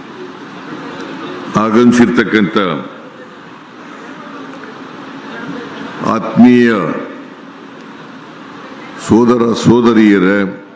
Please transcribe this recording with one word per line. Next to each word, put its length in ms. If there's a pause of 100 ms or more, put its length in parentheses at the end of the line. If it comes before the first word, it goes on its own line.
(1600)
ಆಗಮಿಸಿರ್ತಕ್ಕಂಥ 1040 (3500)
ಆತ್ಮೀಯ 680 (2250)
ಸೋದರ 440
ಸೋದರಿಯರೇ 1200